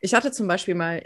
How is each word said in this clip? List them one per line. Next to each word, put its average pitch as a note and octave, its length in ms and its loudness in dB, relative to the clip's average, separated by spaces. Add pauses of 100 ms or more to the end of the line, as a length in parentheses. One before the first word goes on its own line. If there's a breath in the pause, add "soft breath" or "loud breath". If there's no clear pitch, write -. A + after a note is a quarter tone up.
ich G3 120 -2
hatte B3 180 4
zum A3 160 -2
Beispiel F#3 280 0
mal, E3+ 300 -2